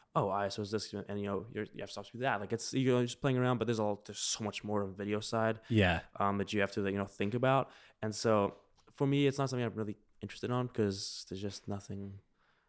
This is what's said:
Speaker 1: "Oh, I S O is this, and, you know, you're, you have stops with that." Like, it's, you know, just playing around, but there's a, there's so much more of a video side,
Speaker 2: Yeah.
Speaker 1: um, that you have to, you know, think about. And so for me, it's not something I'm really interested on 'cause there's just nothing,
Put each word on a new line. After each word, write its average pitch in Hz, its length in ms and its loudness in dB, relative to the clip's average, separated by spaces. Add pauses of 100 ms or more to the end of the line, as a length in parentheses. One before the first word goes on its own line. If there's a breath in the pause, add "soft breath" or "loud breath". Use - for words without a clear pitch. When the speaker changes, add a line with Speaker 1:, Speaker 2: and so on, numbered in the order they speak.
(180 soft breath)
Speaker 1:
"Oh, 110 120 4
I 101 160 2
S 98 140 -4
O - 20 -2
is 101 100 -6
this, 107 220 -4
and, 101 260 -6
you 101 60 -4
know, 98 280 -4
you're, 107 200 -4
you - 80 -10
have 101 100 -10
stops 104 220 -12
with 113 80 -10
that." 123 180 0
Like, 101 140 -4
it's, - 200 -4
you 131 180 4
know, 123 120 6
just 123 180 -4
playing 135 160 2
around, 123 200 4
but 113 100 0
there's 113 120 2
a, 104 260 2
there's 104 140 -10
so - 240 -2
much 104 200 -4
more 104 180 0
of 98 80 -2
a 92 40 -8
video 104 260 -2
side, 110 400 0 (100)
Speaker 2:
Yeah. 92 320 6 (180)
Speaker 1:
um, 101 180 2
that 98 160 -2
you 104 80 4
have 98 120 2
to, 107 160 -2
you 98 80 0
know, 98 80 0
think 101 280 -2
about. 131 360 2 (320 soft breath)
And 107 140 -2
so 107 400 4 (400)
for 143 120 0
me, 139 200 4
it's 135 100 0
not 135 120 0
something 123 160 -2
I'm 101 80 -2
really 104 240 -4 (240)
interested 107 300 -6
on 127 180 0
'cause 101 600 -2
there's 95 120 -8
just 101 260 -8
nothing, 98 460 -8 (560)